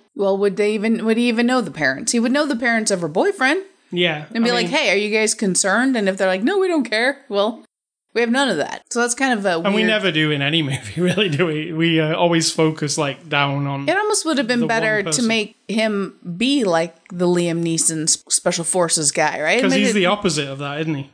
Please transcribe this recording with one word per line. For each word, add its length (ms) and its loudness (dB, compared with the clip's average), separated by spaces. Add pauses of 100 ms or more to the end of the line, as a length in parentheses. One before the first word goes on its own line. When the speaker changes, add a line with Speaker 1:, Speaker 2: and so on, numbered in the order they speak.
(140)
Speaker 1:
well, 220 0
would 220 0
they 160 0
even, 320 0
would 100 2
he 120 2
even 180 2
know 160 2
the 80 -6
parents? 420 -2
He 80 2
would 120 0
know 140 2
the 100 -2
parents 340 0
of 100 0
her 80 -2
boyfriend. 560 0 (260)
Speaker 2:
Yeah, 440 -2
Speaker 1:
And 100 0
be 60 2
Speaker 2:
I 40 2
Speaker 1:
like, 120 0
Speaker 2:
mean 100 -4
Speaker 1:
"Hey, 140 0
are 60 2
you 200 0
guys 160 0
concerned?" 640 0
And 120 0
if 100 -2
they're 80 0
like, 160 0
"No, 160 2
we 80 2
don't 180 2
care," 440 -2
well, 340 -2 (520)
we 60 0
have 100 2
none 180 2
of 80 0
that. 340 -4
So 100 -2
that's 140 0
kind 240 0
of 80 -2
a 140 2
Speaker 2:
And 140 0
we 80 2
Speaker 1:
weird 60 2
Speaker 2:
never 220 2
do 220 2
in 100 -2
any 200 2
<laughs> 80 -2
movie, 300 -6
really, 280 2
do 180 2
we? 260 -4
We, 280 2
uh, 160 0
always 340 2
focus, 480 0
like, 300 -4
down 400 0
on 200 -6
Speaker 1:
It 80 2
almost 280 0
would 140 0
have 100 0
been 120 0
Speaker 2:
the 60 0
one 20 -2
Speaker 1:
better 340 0
to 20 -2
Speaker 2:
person. 240 0
Speaker 1:
make 260 -2 (140)
him 460 -2 (220)
be 280 2
like 300 0 (160)
the 180 -2
Liam 340 2
Neeson 420 -2
s-, 240 -2
Special 360 -2
Forces 480 0
guy, 280 0
right? 220 0
Speaker 2:
'Cause 100 2
Speaker 1:
I 40 2
mean, 80 2
Speaker 2:
he's 100 2
Speaker 1:
it 60 2
Speaker 2:
the 60 2
opposite 420 0
of 100 -10
that, 220 -6
isn't 140 -2
he? 200 -8